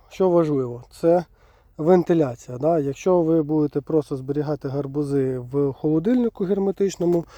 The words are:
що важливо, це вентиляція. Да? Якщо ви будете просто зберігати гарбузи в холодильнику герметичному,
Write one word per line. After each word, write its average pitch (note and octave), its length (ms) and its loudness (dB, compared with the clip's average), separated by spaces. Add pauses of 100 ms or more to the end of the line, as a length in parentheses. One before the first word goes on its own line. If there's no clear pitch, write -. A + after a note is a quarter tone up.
що F#3 200 0
важливо, C3+ 540 0 (180)
це E3+ 240 4 (520)
вентиляція. D#3 800 2
Да? D#3 220 2
Якщо E3+ 420 0
ви D#3+ 220 2
будете D3+ 380 -2
просто D3+ 360 -2
зберігати C#3+ 500 -6
гарбузи C#3 720 -2
в C3+ 340 -2
холодильнику G3+ 720 0
герметичному, F#3 800 0 (120)